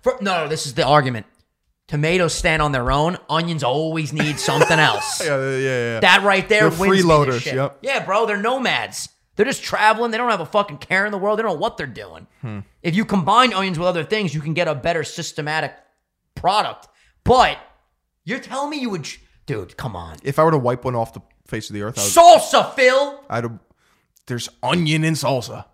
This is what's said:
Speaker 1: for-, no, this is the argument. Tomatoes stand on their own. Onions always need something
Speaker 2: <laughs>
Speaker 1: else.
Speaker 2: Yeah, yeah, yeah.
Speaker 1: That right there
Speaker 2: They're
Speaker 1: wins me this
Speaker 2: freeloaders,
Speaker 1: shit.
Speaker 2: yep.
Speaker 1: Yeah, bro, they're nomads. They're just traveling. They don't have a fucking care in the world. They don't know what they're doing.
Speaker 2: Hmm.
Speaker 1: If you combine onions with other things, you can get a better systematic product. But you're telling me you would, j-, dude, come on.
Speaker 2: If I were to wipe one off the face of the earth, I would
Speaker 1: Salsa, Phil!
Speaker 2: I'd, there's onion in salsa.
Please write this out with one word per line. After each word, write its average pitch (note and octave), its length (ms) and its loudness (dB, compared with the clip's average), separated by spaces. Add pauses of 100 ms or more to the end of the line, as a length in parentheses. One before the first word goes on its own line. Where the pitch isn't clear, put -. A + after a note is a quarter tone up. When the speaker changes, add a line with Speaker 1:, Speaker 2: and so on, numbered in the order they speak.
Speaker 1:
for-, B3+ 180 0
no, F3+ 260 -2
this D3 200 -6
is A#2+ 80 -10
the C#3 100 0
argument. C3 400 2 (600)
Tomatoes D#3+ 460 0
stand D#3+ 280 0
on D3 120 0
their B2+ 180 0
own. D#3 260 0 (120)
Onions E3 340 -2
always D#3 480 -2
need D3+ 300 -2
something D#3 380 2
Speaker 2:
<laughs> - 0 -
Speaker 1:
else. B2 460 0
Speaker 2:
Yeah, C#3+ 120 0
yeah, C3+ 200 -2
yeah. B2 440 -2
Speaker 1:
That G3 220 6
right F#3+ 260 2
there G#3+ 200 4
Speaker 2:
They're E3 100 -4
Speaker 1:
wins - 20 0
me G3 160 4
this F3+ 80 4
Speaker 2:
freeloaders, C#3+ 380 4
Speaker 1:
shit. C3+ 120 -4
Speaker 2:
yep. C3+ 260 -2
Speaker 1:
Yeah, B3+ 220 -2
bro, G3 220 0
they're G#3 160 -2
nomads. G3+ 680 -4 (300)
They're G#3 80 4
just - 180 -4
traveling. A3 480 0
They A3 60 -4
don't A#3+ 120 -2
have G3+ 120 0
a D#3 40 -6
fucking G3+ 340 -2
care F#3+ 260 -2
in G#3 80 -4
the G3 40 -6
world. G3+ 220 0
They A3+ 40 -2
don't G#3 100 -2
know D3 60 -6
what A3 180 -4
they're D#3 100 -8
doing. F#2+ 400 -16 (140)
Speaker 2:
Hmm. G#2+ 180 -10 (240)
Speaker 1:
If E3 120 -2
you A3 100 0
combine G3+ 480 2
onions F#3+ 260 -4
with F3+ 80 -2
other E3+ 160 -2
things, G3+ 300 -4
you D#3 80 -6
can D#3 120 -6
get E3+ 140 -2
a D3+ 80 -2
better D#3+ 300 -4
systematic D3+ 720 -6 (600)
product. F3 540 -2 (340)
But G#3+ 340 4 (680)
you're A#3+ 140 -6
telling C#4 300 -8
me D4+ 100 -8
you B3 100 -4
would, F3 140 -6
j-, - 160 -14 (260)
dude, G#2 320 -10
come A2+ 180 -10
on. E2 280 -12
Speaker 2:
If C#3 160 -4
I D#3 40 6
were D#3+ 80 6
to D#3 60 2
wipe B2 260 -2
one B2+ 120 -4
off A2+ 180 -4
the F#2+ 80 -16 (260)
face A2 220 -10
of G#2 40 -14
the G#2 100 -8
earth, A2 140 -8
I - 60 -6
would - 60 -2 (320)
Speaker 1:
Salsa, - 340 0
Phil! C4+ 540 2
Speaker 2:
I'd, A#2 160 -4 (800)
there's A#2+ 240 -8 (120)
onion D#3 440 0
in D#3+ 80 0
salsa. B2 600 -4